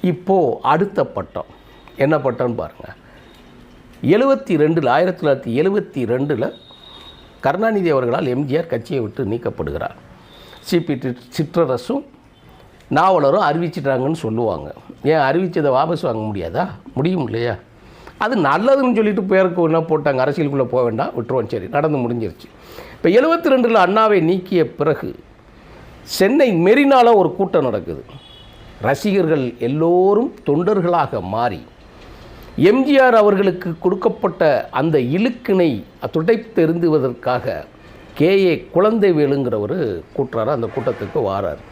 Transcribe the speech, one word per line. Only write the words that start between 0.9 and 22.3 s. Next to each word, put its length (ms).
பட்டம் 340
என்ன 200
பட்டம்னு 360
பாருங்க. 260
எழுபத்தி 480
ரெண்டுல, 320
ஆயிரத்தி 260
தொள்ளாயிரத்தி 400
எழுபத்தி 420
ரெண்டுல 340
கருணாநிதி 480
அவர்களால் 400
எம் 160
ஜி 100
ஆர் 140
கட்சியை 300
விட்டு 280
நீக்கப்படுகிறார். 680
சி 100
பி 160
சி-, 140
சிற்றரசும் 680
நாவலரும் 500
அறிவிச்சிட்டாங்கன்னு 760
சொல்லுவாங்க. 460
ஏன் 160
அறிவிச்சதை 480
வாபஸ் 320
வாங்க 220
முடியாதா? 340
முடியும் 320
இல்லையா? 280
அது 120
நல்லதுன்னு 500
சொல்லிட்டு 340
பேருக்கு 380
என்ன 100
போட்டாங்க, 340
அரசியலுக்குள்ள 500
போக 140
வேண்டாம், 280
விட்டுருவோம். 380
சரி, 220
நடந்து 280
முடிஞ்சிருச்சு. 440